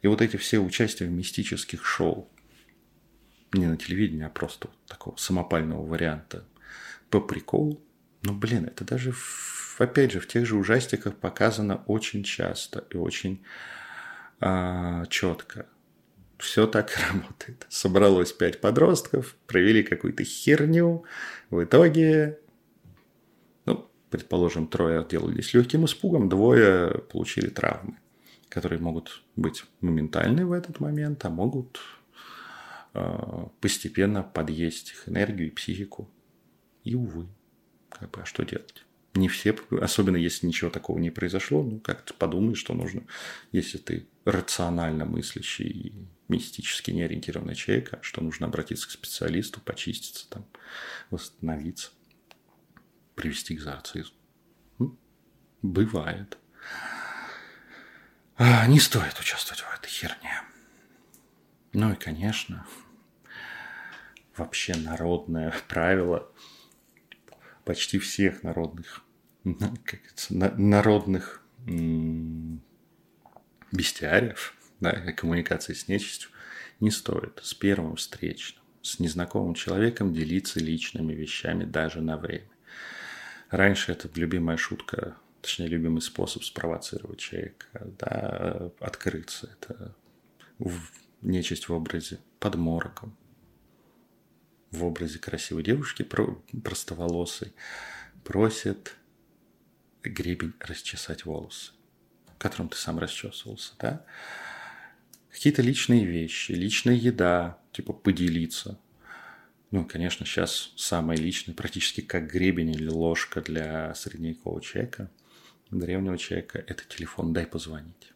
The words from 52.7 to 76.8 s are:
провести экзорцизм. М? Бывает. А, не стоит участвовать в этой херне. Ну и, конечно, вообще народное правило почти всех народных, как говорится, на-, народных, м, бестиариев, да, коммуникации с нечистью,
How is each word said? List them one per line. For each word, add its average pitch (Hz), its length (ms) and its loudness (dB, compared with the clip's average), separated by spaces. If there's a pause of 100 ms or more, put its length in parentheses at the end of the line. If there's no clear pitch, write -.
провести 78 380 -6
экзорцизм. - 580 -10 (640)
М? - 180 0 (640)
Бывает. 95 760 -2 (2000)
А, 120 320 8
не 143 100 12
стоит - 400 4
участвовать - 420 -4
в - 180 -8
этой - 100 -14
херне. - 540 -8 (1300)
Ну 104 200 2
и, 92 40 -2
конечно, 87 680 -6 (1700)
вообще - 400 -4
народное 82 760 -2 (160)
правило 87 640 2 (1300)
почти - 340 -2
всех - 440 2
народных, 85 640 -6 (400)
как 104 380 -2
говорится, - 540 -10
на-, 95 200 2
народных, 104 840 6 (240)
м, 80 960 -2 (1080)
бестиариев, - 840 0 (260)
да, 87 320 0
коммуникации 85 600 0
с - 160 -10
нечистью, - 420 -4 (500)